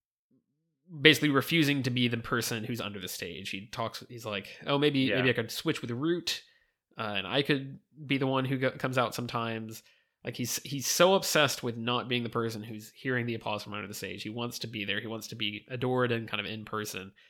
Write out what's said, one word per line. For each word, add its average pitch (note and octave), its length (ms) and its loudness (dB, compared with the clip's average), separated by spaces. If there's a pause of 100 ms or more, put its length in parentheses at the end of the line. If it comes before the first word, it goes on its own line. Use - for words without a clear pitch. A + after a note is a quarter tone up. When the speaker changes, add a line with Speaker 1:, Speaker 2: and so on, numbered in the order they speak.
(1000)
Speaker 1:
basically D3+ 280 8
refusing C#3 540 4
to B2+ 60 0
be B2 180 2
the A#2 100 0
person A2+ 460 -2
who's A2+ 180 -4
under G2+ 180 -6
the F2+ 100 -8
stage. F2 400 -8
He G#2 180 -8
talks, - 420 -6
he's A#2 160 -12
like, G2+ 220 -4 (180)
"Oh, C#3+ 120 4
maybe, C#3+ 240 6
Speaker 2:
Yeah. B2+ 160 4
Speaker 1:
maybe C3 120 4
I A#2 40 6
could A2+ 180 -2
switch - 300 -2
with A#2+ 100 -6
Root, D#3+ 520 -2 (540)
uh, G#2+ 200 -4
and F#2+ 100 -2
I B2 140 2
could C3+ 380 0 (260)
be C3+ 120 2
the C3+ 100 2
one C3 180 2
who C3 120 0
go-, B2+ 140 2
comes C3 260 -2
out A#2+ 160 2
sometimes." A2+ 680 -4 (400)
Like, B2 120 -6
he's, - 280 -2
he's C3 240 -4
so F3+ 280 6
obsessed D#3 480 4
with A#2 140 -2
not A#2+ 320 0
being B2 140 0
the A#2 60 -4
person A2+ 340 -2
who's A2 320 -12
hearing B2+ 320 0
the A#2 80 -2
applause G#2+ 280 -4
from G#2 100 -12
under G2+ 140 -6
the G2+ 60 -10
stage. F#2+ 300 -8
He A2 60 -8
wants A#2+ 300 -6
to - 80 -8
be A2+ 160 -6
there. G2+ 160 -2
He A2 80 -6
wants A2 200 -8
to - 80 -12
be A2 340 -6
adored B2+ 420 2
and A2+ 160 -2
kind G#2+ 140 -4
of G#2 100 -4
in A2 140 -8
person, G2+ 460 -6 (180)